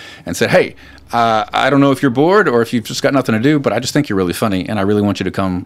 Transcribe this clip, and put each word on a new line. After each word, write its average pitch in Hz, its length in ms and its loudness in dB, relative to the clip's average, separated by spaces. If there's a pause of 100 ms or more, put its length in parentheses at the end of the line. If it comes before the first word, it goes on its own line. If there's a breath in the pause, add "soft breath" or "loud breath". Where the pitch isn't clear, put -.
(260 loud breath)
and - 100 -6
said, 110 140 0
"Hey, 147 260 2 (380 soft breath)
uh, 113 400 2
I 120 160 2
don't 139 100 4
know 139 120 4
if 135 100 -2
you're 139 100 2
bored 170 360 2
or 120 140 2
if 117 120 -4
you've 113 100 -2
just - 180 -8
got 131 120 0
nothing 127 200 0
to 107 80 0
do, 147 180 2
but 123 140 0
I 113 60 0
just 127 140 -6
think 147 160 0
you're 101 80 -2
really 90 160 0
funny, 95 340 -2
and 107 120 -4
I 95 40 -2
really 104 180 2
want 101 180 0
you 101 40 -6
to 92 80 -4
come 92 340 -4